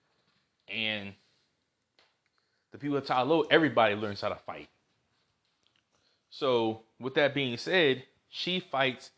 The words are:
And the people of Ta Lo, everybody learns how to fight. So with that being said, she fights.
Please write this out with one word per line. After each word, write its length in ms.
And 460
the 80
people 180
of 100
Ta 160
Lo, 280
everybody 440
learns 260
how 80
to 80
fight. 320
So 520
with 160
that 200
being 220
said, 480
she 300
fights. 600